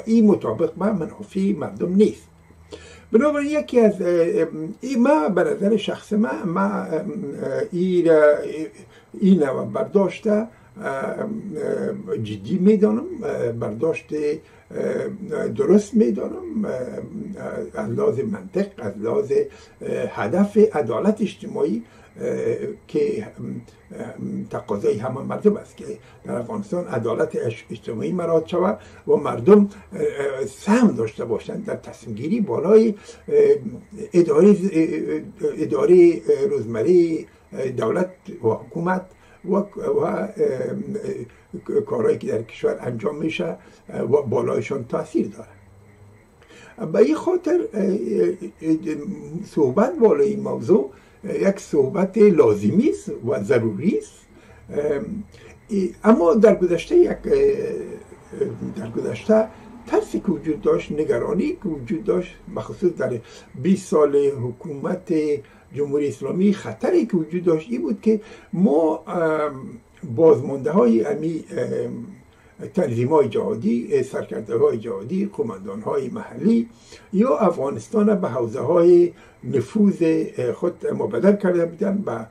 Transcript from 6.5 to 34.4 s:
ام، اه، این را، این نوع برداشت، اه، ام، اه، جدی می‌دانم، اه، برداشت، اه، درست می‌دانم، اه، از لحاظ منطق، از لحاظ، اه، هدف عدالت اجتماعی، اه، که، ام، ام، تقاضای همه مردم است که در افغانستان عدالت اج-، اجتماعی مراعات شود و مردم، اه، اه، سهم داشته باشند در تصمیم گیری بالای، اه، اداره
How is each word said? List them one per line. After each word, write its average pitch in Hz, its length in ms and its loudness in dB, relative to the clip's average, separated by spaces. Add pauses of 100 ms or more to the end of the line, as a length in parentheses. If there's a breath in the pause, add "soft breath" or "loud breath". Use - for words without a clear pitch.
ام، 185 520 -4 (300)
اه، - 200 -4 (100)
این 175 360 0
را، 151 260 6 (880 soft breath)
این 185 220 6
نوع 131 240 -2
برداشت، - 600 -2
اه، 214 220 0 (340 soft breath)
ام، - 600 -6 (680)
اه، 107 100 -4
جدی 107 400 -6
می‌دانم، 214 480 4 (180)
اه، 131 280 -4
برداشت، 117 600 -4
اه، - 1400 -6
درست 180 460 4
می‌دانم، 214 680 0
اه، - 1200 -8
از 117 60 -6
لحاظ 135 300 0
منطق، 107 480 -4 (100)
از 101 200 -8
لحاظ، 113 340 -2
اه، - 580 -4
هدف 131 680 -2
عدالت 175 640 2
اجتماعی، 196 640 -4 (380 loud breath)
اه، 127 360 -4 (320)
که، - 380 -2 (120)
ام، 127 240 -10 (360 soft breath)
ام، 65 520 -10
تقاضای - 480 -2
همه 127 220 -6
مردم 131 360 0
است - 200 -14
که - 80 -16 (400 soft breath)
در - 100 -8
افغانستان 117 520 -6
عدالت 117 500 -4
اج-، - 340 -6
اجتماعی 123 420 -8
مراعات 165 360 0
شود 185 320 -2 (260 loud breath)
و 147 100 4
مردم، 147 520 6 (240 loud breath)
اه، 180 80 -10
اه، 139 460 -4
سهم 220 420 2
داشته 117 360 -2
باشند - 400 -6
در 127 120 -8
تصمیم 120 400 -14
گیری 165 240 -2
بالای، 202 540 4 (340 loud breath)
اه، 147 60 0 (800)
اداره 170 400 6